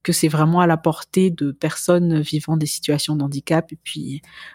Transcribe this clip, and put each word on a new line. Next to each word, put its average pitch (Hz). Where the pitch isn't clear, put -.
que -
c'est 165
vraiment 156
à 180
la 165
portée 170
de 147
personnes 170
vivant 156
des 156
situations 147
de 147
handicap. 143
Et 156
puis, 147